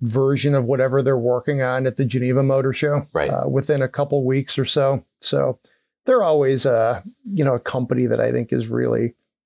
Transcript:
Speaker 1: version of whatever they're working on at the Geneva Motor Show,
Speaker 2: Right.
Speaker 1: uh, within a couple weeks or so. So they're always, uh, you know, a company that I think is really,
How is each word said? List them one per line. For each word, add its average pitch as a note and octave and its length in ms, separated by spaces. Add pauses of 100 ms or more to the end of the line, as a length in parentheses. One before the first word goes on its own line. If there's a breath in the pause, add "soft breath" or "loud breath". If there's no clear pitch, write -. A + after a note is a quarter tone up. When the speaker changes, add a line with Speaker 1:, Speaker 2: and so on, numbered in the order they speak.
Speaker 1:
version C3+ 520
of C3 120
whatever C3 360
they're C3 160
working B2 440
on B2+ 220
at B2+ 120
the D3 80
Geneva B2+ 400
Motor C3+ 280
Show, D3 400
Speaker 2:
Right. D3 160
Speaker 1:
uh, - 200
within C3+ 340
a C3 60
couple C#3+ 360
weeks C3 320
or C3+ 80
so. C#3 400 (160)
So C#3 380 (480 soft breath)
they're B3+ 160
always, C#3+ 420
uh, A#2 380 (220)
you G3 200
know, C3+ 100
a A#2 60
company B2+ 460
that A2+ 140
I A#2 100
think A#2+ 220
is A#2+ 160
really, A#2 460 (320)